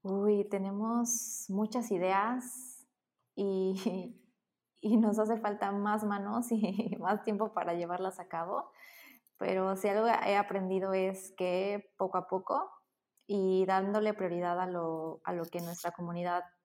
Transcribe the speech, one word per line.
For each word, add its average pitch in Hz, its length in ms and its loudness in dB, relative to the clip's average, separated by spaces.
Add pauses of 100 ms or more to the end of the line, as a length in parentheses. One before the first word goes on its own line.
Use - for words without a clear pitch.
Uy, 202 460 2
tenemos 208 1000 -2
muchas 214 420 0
ideas 196 960 -2 (480)
y, 190 840 -2 (300)
<laughs> - 320 -20
y 208 160 6
nos 220 220 6
hace 220 180 4
falta 208 340 -2
más 208 320 0
manos 208 480 -2
y 190 440 0
<laughs> 233 40 -10
más 208 240 0
tiempo 208 300 0
para 170 220 -2
llevarlas 180 440 -4
a 170 80 -14
cabo. 170 440 -6 (680)
Pero 190 380 0
si 190 120 0
algo 214 200 4
he 202 300 4
aprendido 190 560 0
es 190 420 -2
que 190 600 -2
poco 185 200 0
a 180 100 -2
poco 262 440 -2 (540)
y 190 400 4
dándole 202 480 2
prioridad 175 460 0
a 180 80 -2
lo, 165 560 -4
a 180 100 -2
lo 170 120 -2
que 170 160 -8
nuestra 175 300 -6
comunidad 175 520 -2 (200)